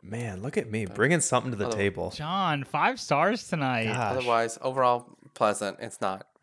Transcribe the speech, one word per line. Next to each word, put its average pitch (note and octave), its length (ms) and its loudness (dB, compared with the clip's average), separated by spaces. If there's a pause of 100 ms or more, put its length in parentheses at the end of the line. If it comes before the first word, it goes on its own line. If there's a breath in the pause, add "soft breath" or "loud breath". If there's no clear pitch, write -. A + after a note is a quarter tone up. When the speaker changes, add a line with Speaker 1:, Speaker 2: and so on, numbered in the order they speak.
Speaker 1:
Man, G#2 380 -8
look B2 160 -4
at A#2 120 -4
me, G#2+ 160 -2
Speaker 2:
But F2+ 100 -10
Speaker 1:
bringing D3 260 4
something B2 300 0
to A2 60 -6
the G2+ 100 -2
Speaker 2:
other- A2+ 100 -2
Speaker 1:
table. F#2 340 0
Speaker 3:
John, D#3 540 -2
five F#3 340 0
stars F3 480 2
tonight. C3 380 0
Speaker 1:
Gosh. A#2+ 320 0
Speaker 2:
Otherwise, A#2 440 2
overall, B2+ 560 2 (160)
pleasant. G#2 460 0
It's - 220 -8
not. F#2+ 260 -4 (160)